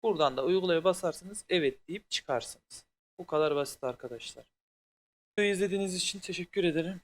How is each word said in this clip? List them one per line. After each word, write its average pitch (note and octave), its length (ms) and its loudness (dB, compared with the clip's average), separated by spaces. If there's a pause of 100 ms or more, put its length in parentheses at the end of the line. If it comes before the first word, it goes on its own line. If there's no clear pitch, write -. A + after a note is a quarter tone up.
Buradan D#3 340 4
da C3+ 80 -2
uygulaya F3 400 2
basarsınız. F#3 640 -2
Evet D3 400 0
deyip F#3 220 -10
çıkarsınız. - 760 -6 (340)
Bu F3 80 -12
kadar D3+ 300 2
basit C#3 280 -4
arkadaşlar. A#2+ 600 -8 (880)
Videoyu G3+ 200 4
izlediğiniz G3 420 0
için F3+ 240 -2
teşekkür F3+ 460 -4
ederim. E3 400 2